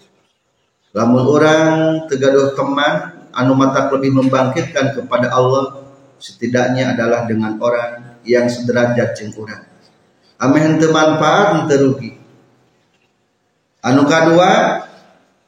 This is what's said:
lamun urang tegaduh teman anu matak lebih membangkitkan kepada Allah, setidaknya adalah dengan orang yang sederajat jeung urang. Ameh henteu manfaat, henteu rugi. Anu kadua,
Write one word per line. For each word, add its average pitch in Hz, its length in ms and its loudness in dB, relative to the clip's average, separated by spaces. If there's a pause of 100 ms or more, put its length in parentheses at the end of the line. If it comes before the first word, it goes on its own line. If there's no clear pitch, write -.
(920)
lamun 123 320 2
urang 156 440 4 (360)
tegaduh 135 480 2
teman 139 800 -4
anu 131 240 0
matak 135 400 0
lebih 135 240 0
membangkitkan 131 800 -2
kepada 120 320 -4
Allah, 131 480 -2 (400)
setidaknya 123 720 -2
adalah 117 320 -2
dengan 110 320 -4
orang 120 640 -6
yang 120 240 0
sederajat 120 720 -2
jeung 107 160 -14
urang. 104 320 -16 (720)
Ameh 139 240 2
henteu 156 320 2
manfaat, 156 680 2
henteu 139 260 2
rugi. 123 240 -6 (1700)
Anu 135 240 2
kadua, 165 800 2 (640)